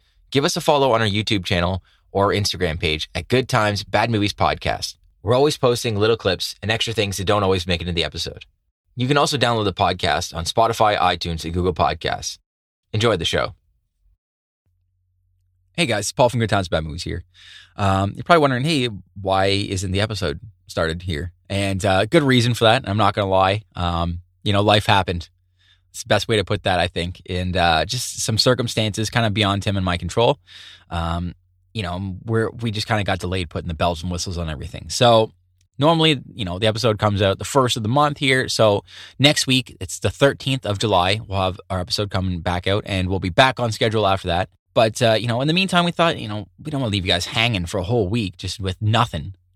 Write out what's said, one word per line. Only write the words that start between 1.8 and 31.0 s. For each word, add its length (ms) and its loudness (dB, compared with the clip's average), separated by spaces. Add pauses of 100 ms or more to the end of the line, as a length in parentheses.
or 200 2
Instagram 460 -2
page 360 -2
at 140 -8
Good 200 0
Times 340 0
Bad 280 0
Movies 240 0
Podcast. 640 -2 (260)
We're 100 -2
always 240 2
posting 400 0
little 220 2
clips 420 -2
and 100 -4
extra 220 -2
things 240 -2
that 80 -6
don't 180 2
always 240 0
make 140 -2
it 80 -8
into 60 -4
the 100 0
episode. 400 -8 (500)
You 140 -2
can 80 2
also 220 2
download 260 2
the 80 0
podcast 640 0
on 80 -4
Spotify, 540 2
iTunes, 480 -2
and 80 -6
Google 180 0
Podcasts. 640 -2 (560)
Enjoy 240 2
the 80 -4
show. 300 -2 (2250)
Hey 80 0
guys, 260 -2
Paul 160 6
from 120 -2
Good 100 0
Times 180 0
Bad 160 -2
Movies 200 -10
here. 200 -8 (520)
Um, 380 0
you're 100 -12
probably 180 6
wondering, 220 2
"Hey, 260 0 (280)
why 280 2
isn't 460 0
the 100 2
episode 380 -2 (260)
started 380 -2
here?" 280 -6 (160)
And, 380 -2
uh, 180 4
good 180 4
reason 300 4
for 120 0
that. 220 4
I'm 120 0
not 160 4
gonna 160 -2
lie. 320 2 (120)
Um, 460 -2 (220)
you 100 0
know, 80 2
life 240 4
happened. 460 0 (600)
It's 120 -14
the 60 -8
best 180 2
way 80 0
to 80 4
put 220 -4
that, 160 2
I 80 0
think. 420 -8
And, 260 -4
uh, 280 4
just 340 -6
some 180 -2
circumstances 760 0
kinda 200 0
beyond 320 2
Tim 140 -2
and 80 0
my 120 2
control. 440 0 (500)
Um, 460 -4 (360)